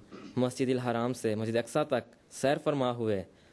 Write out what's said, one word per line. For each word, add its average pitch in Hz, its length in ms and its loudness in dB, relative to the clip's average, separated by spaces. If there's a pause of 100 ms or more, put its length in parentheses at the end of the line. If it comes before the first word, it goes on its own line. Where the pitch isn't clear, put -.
(380)
मस्जिदिल 123 420 2
हराम 123 360 0
से 110 200 0
मस्जिद 110 220 0
अक्सा 151 280 0
तक 123 180 0 (280)
सैर 143 260 2
फरमा 143 340 0
हुए, 110 280 0 (340)